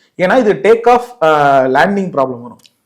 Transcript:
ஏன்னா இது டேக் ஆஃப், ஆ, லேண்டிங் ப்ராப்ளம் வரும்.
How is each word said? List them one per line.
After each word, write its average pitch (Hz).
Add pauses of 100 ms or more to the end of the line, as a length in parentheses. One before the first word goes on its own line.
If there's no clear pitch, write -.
(180)
ஏன்னா 185
இது 214
டேக் 220
ஆஃப், 240
ஆ, 147
லேண்டிங் 175
ப்ராப்ளம் 131
வரும். 120 (280)